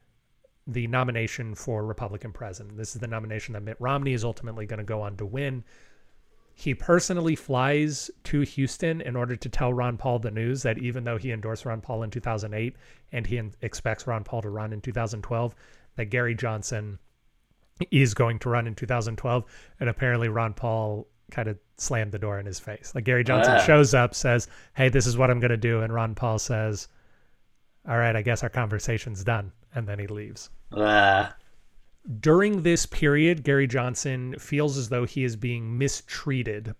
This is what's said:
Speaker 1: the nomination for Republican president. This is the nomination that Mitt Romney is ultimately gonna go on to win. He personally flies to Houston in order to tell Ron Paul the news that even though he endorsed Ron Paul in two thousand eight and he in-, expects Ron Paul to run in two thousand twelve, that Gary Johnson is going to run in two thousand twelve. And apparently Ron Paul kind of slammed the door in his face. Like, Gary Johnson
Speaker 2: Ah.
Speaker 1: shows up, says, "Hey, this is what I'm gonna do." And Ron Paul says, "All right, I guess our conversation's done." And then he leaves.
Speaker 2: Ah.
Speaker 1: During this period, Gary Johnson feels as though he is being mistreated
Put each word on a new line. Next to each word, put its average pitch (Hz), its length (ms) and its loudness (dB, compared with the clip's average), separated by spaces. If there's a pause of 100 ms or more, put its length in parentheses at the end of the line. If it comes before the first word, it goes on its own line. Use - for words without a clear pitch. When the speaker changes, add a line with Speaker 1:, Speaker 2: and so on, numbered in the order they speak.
(680)
Speaker 1:
the 117 200 -4
nomination 117 680 -2
for 107 320 -4
Republican 104 480 -8
president. 104 420 -14
This 107 200 -10
is 107 60 -10
the 117 60 -6
nomination 110 460 -8
that 104 80 -8
Mitt 110 180 -10
Romney 139 340 0
is 110 120 0
ultimately 113 400 -6
gonna 107 180 -8
go 107 180 -4
on 101 160 -6
to 104 80 -6
win. 131 380 -4 (920)
He - 180 -2
personally 170 640 2
flies 143 720 0 (140)
to 147 180 0
Houston 160 600 -2
in 123 140 -6
order 120 200 -2
to 120 140 -8
tell 123 240 2
Ron 123 240 -2
Paul 123 220 0
the 110 120 -4
news 117 320 -2
that 113 160 0
even 123 240 -4
though 117 140 -2
he 120 140 -4
endorsed 110 340 -6
Ron 113 160 -6
Paul 113 220 -6
in 110 60 -6
two 113 120 -6
thousand 107 320 -4
eight 113 240 -4 (340)
and 120 160 -2
he 120 100 -2
in-, 107 240 -6
expects - 460 -6
Ron 110 160 -2
Paul 117 180 -6
to 104 80 -6
run 107 240 -6
in 107 80 -8
two 123 120 -6
thousand 113 280 -2
twelve, 117 320 -2 (440)
that 117 80 -2
Gary 117 280 0
Johnson 107 640 -4 (920)
is 135 220 6
going 117 260 0
to 127 100 -4
run 117 160 2
in 113 80 -6
two 120 140 -10
thousand 113 300 -2
twelve. 123 260 0 (380)
And 120 80 0
apparently 117 400 2
Ron 113 240 0
Paul 110 520 -2 (240)
kind 113 180 -4
of 104 120 -4 (180)
slammed 110 340 -2
the 104 80 -4
door 101 200 -2
in 101 60 -6
his 95 140 -8
face. - 360 -12
Like, 123 80 -2
Gary 123 200 4
Johnson 127 340 6
Speaker 2:
Ah. - 60 8
Speaker 1:
shows 147 300 8
up, 123 220 4
says, 120 320 2 (280)
"Hey, 131 140 4
this 123 160 4
is 120 120 0
what 127 120 6
I'm 123 120 4
gonna 120 160 4
do." 113 240 2
And 113 120 -2
Ron 113 220 0
Paul 110 240 0
says, 110 480 -2 (1000)
"All 117 100 2
right, 117 180 4
I 110 80 0
guess 117 180 2
our 117 80 -2
conversation's 107 720 -2
done." 104 280 0 (240)
And 117 120 -4
then 101 120 -6
he 101 80 -6
leaves. 104 420 -12 (220)
Speaker 2:
Ah. 104 640 6 (840)
Speaker 1:
During 185 420 6
this 170 240 4
period, 151 580 4
Gary 139 240 4
Johnson 127 680 -4
feels 143 400 -2
as 120 120 -4
though 123 160 0
he 131 180 -2
is 120 120 -2
being 117 420 -4
mistreated 123 1040 -4